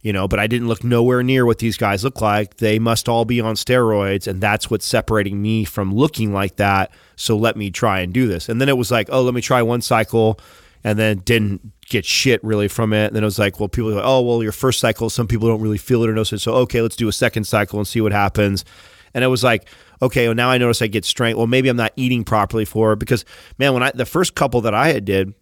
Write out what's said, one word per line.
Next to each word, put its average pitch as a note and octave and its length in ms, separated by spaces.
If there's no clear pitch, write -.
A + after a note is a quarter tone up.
you A2 100
know, G2 160
but G2+ 120
I G#2+ 80
didn't A#2 200
look A2+ 160
nowhere A#2+ 380
near B2+ 240
what A2+ 140
these A2+ 180
guys G2+ 260
look C3 160
like. G#2 380
They A2 220
must A#2 280
all A#2 180
be A#2+ 160
on A2 140
steroids, G#2 680
and F#2+ 160
that's G#2+ 300
what's A2 160
separating G2+ 520
me A2 240
from G2 300
looking A2 400
like G2 220
that, G2+ 340
so - 220
let A2 180
me G#2 140
try F#2+ 300
and F2+ 120
do B2+ 160
this. F2 220
And A#2 100
then C3+ 100
it C3+ 80
was A2+ 120
like, A2 220
"Oh, C3 100
let B2+ 140
me A#2+ 60
try B2+ 200
one A#2 200
cycle," A2 580
and G#2+ 140
then G#2+ 280
didn't G#2+ 360
get G#2 160
shit - 380
really G#2 240
from G#2+ 260
it. G#2+ 200
Then G#2+ 80
it G#2+ 40
was G2+ 120
like, G2+ 220
well, G2+ 100
people A2 220
are G#2 40
like, G2+ 100
"Oh, C3 160
well, A#2+ 200
your G#2+ 100
first - 280
cycle, A2+ 300
some A2+ 180
people A2+ 200
don't A2 140
really G#2+ 160
feel A#2 260
it A2+ 60
or A2 40
notice A2 200
it. G#2 80
So, A#2 120
okay, B2 280
let's A2+ 140
do A#2 120
a G#2 60
second A2+ 300
cycle G#2 360
and G2+ 80
see A#2 140
what G#2+ 100
happens." G2+ 520
And B2+ 100
it C3 40
was B2+ 160
like, A2+ 220
"Okay, B2+ 260
well, A2+ 80
now B2 140
I B2+ 80
notice A#2+ 240
I A2+ 60
get G2+ 180
strength. A#2 320
Well, A2+ 100
maybe C3 220
I'm A#2+ 80
not A2 180
eating B2 280
properly G#2+ 420
for A2 280
it." G#2+ 60
Because, A2+ 240
man, C3+ 140
when B2 100
I, C3+ 120
the B2 100
first F3 300
couple B2 260
that A2 120
I C3 200
had G#2+ 120
did F#2+ 360